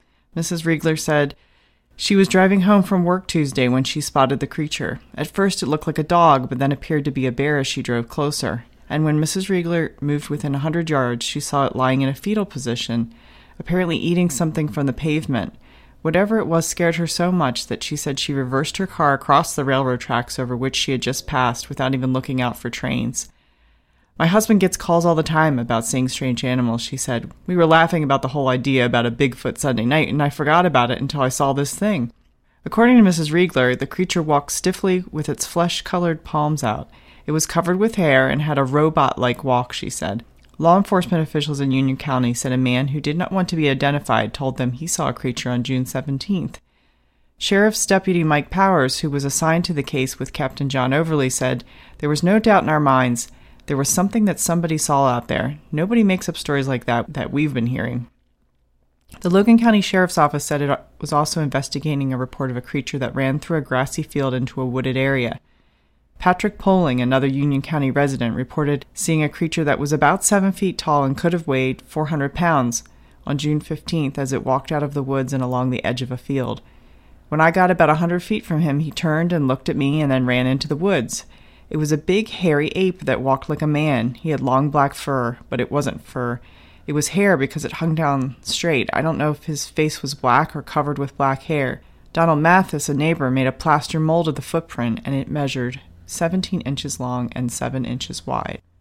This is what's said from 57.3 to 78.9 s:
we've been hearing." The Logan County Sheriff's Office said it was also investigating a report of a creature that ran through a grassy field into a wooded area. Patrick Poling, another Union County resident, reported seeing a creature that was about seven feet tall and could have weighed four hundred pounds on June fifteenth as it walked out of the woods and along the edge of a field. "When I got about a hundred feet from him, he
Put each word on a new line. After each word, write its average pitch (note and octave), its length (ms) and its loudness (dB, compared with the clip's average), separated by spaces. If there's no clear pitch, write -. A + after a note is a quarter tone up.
we've C#3+ 220 0
been A#2+ 140 0
hearing." B2 380 -4
The F3+ 80 0
Logan G#3+ 280 8
County A3+ 220 6
Sheriff's F#3 380 2
Office D3 260 2
said D3 160 -2
it C#3 180 2
was D3+ 140 -4
also D3+ 260 0
investigating C#3 720 -2
a B2+ 60 -2
report B2+ 320 -4
of A#2+ 80 -6
a B2 120 -10
creature C#3+ 280 -4
that B2+ 160 -4
ran C3+ 240 0
through - 180 -4
a D3+ 60 0
grassy C3+ 400 -2
field C3+ 320 -2
into C3 260 -4
a C3 60 -2
wooded B2+ 320 -2
area. C3 420 0
Patrick F3+ 400 0
Poling, E3+ 420 2
another C3 260 2
Union C#3 340 0
County C#3 300 -2
resident, C3+ 460 0
reported C#3+ 580 -2
seeing D#3+ 280 0
a D3 60 0
creature D#3+ 360 -4
that - 160 0
was C#3+ 120 -2
about D3+ 320 2
seven G3 280 2
feet F#3 260 -2
tall D3 240 2
and C3+ 140 0
could E3+ 160 0
have E3 160 -2
weighed C3 340 0
four D#3 240 -4
hundred C#3 280 -2
pounds C#3+ 500 0
on D3 100 -2
June D3+ 240 -2
fifteenth D3+ 580 -4
as C3+ 140 -4
it B2+ 120 -2
walked C3 280 -2
out D3 100 -2
of C#3+ 120 -4
the C#3+ 80 -2
woods C3+ 300 -2
and C3 100 -2
along B2+ 280 -2
the B2+ 140 -4
edge B2 180 -4
of B2+ 100 -6
a B2 40 -4
field. B2 440 -4
"When D3+ 100 0
I D#3+ 100 6
got F#3 200 4
about E3+ 200 4
a D#3 60 4
hundred F3 260 0
feet G#3+ 220 -4
from D#3 160 -2
him, D3 200 0
he D#3 100 -4